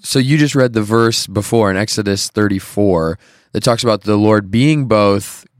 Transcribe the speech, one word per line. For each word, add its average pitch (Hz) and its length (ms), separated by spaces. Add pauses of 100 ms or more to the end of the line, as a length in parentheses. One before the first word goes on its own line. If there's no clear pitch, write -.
So - 160
you 135 180
just 147 160
read 127 200
the 110 100
verse 113 420
before 104 460
in 95 40
Exodus 101 540
thirty-four 98 880 (360)
that 101 100
talks 120 200
about 110 200
the 104 120
Lord 104 360
being 139 360
both 104 560 (160)